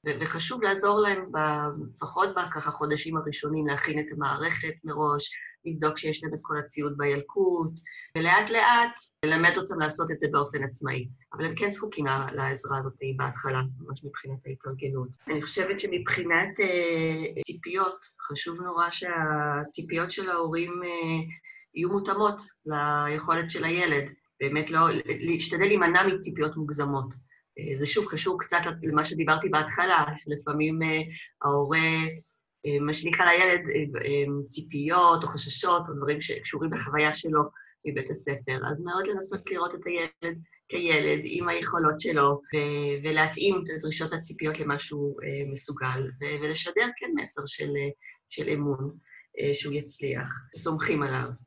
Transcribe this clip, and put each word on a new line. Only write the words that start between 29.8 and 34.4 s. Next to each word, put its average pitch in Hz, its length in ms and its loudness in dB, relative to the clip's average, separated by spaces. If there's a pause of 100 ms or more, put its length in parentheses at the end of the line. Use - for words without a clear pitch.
שלפעמים, 151 680 -2
אה, 156 180 2 (420)
ההורה, 143 360 4 (840)
אה, 147 160 2
משליך 160 400 2
על 180 60 8
הילד, 175 420 6
אה, 147 360 0
אה, 143 420 2